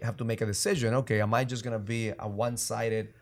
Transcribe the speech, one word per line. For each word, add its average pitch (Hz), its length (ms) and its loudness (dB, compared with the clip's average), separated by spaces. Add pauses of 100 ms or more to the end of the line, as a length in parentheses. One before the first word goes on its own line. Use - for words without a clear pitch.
have 117 140 -2
to 120 60 -4
make 113 160 -2
a 110 60 2
decision. 117 480 2
"Okay, 123 260 2
am 104 140 2
I 127 100 4
just 123 200 -4
gonna 113 160 -2
be 110 360 -2
a - 120 -6
one-sided 113 920 -2